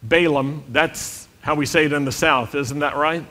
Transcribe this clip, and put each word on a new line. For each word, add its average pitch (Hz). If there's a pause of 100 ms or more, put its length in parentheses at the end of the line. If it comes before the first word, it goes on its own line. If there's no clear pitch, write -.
Balaam, 147
that's - (140)
how 151
we 147
say 156
it 143
in 143
the 135
South, 135
isn't 139
that 147
right? 156